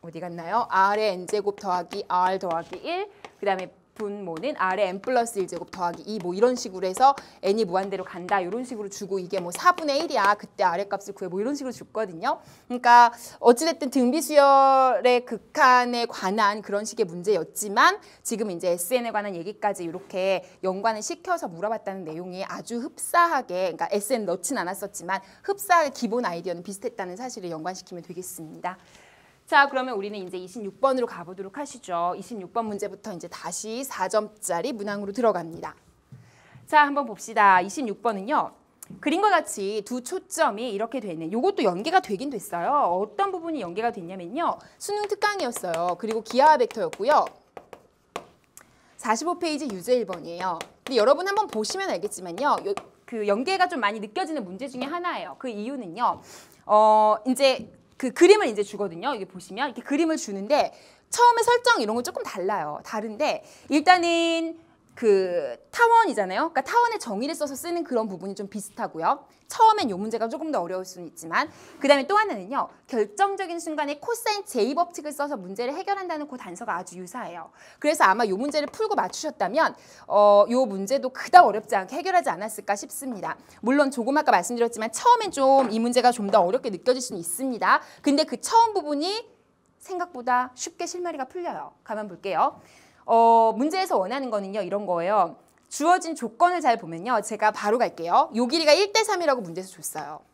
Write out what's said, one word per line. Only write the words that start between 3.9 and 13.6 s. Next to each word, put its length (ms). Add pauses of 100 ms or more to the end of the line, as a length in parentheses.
분모는 600
R의 320
N 120
플러스 380
일 100
제곱 220
더하기 320
이, 160
뭐 160
이런 200
식으로 320
해서 300 (260)
N이 220
무한대로 400
간다. 360
이런 220
식으로 260
주고 300
이게 220
뭐 100
사분의 500
일이야. 340
그때 300
R의 240
값을 260
구해. 140
뭐 120
이런 140
식으로 180
줬거든요. 680 (300)
그러니까 440 (280)
어찌됐든 500